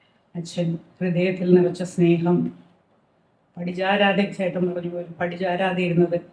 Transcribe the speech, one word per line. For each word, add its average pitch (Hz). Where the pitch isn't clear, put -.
അച്ഛൻ 170
ഹൃദയത്തിൽ 180
നിറച്ച 180
സ്നേഹം, 170
പടിചാരാതെ, 190
ചേട്ടൻ 180
പറഞ്ഞ 175
പോലെ, 175
പടിചാരാതെ 180
ഇരുന്നത് 170